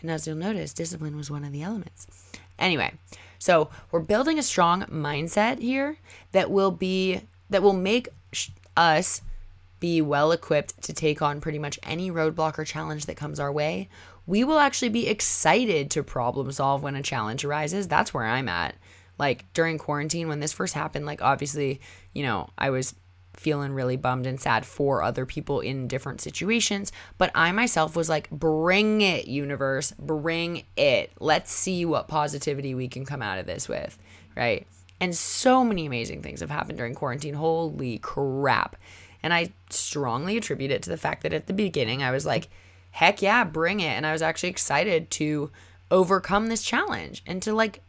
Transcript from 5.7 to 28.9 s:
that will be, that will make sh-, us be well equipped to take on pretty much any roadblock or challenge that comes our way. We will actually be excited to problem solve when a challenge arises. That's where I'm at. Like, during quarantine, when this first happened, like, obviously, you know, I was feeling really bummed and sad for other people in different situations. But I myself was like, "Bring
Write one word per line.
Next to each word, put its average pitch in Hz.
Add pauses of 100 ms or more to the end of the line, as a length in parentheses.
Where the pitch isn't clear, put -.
that 185
will 196
be, 185 (300)
that 196
will 202
make 190 (240)
sh-, - (260)
us 165 (560)
be 170
well 147
equipped -
to -
take 151
on 147
pretty 147
much 143
any 185
roadblock 160
or 156
challenge 156
that 156
comes 147
our 143
way. 160 (380)
We 202
will 302
actually 269
be 226
excited 156
to 147
problem 131
solve 139
when 139
a 135
challenge 120
arises. 151
That's 151
where 120
I'm 123
at. 85 (440)
Like, 139
during 165
quarantine, 156
when 147
this 151
first 185
happened, 151
like, 147
obviously, 139 (360)
you -
know, 107
I -
was 131 (400)
feeling 143
really 131
bummed 127
and 131
sad 110
for 139
other 123
people 139
in 131
different 135
situations. 202 (280)
But 185
I 170
myself 165
was 165
like, 156
"Bring 175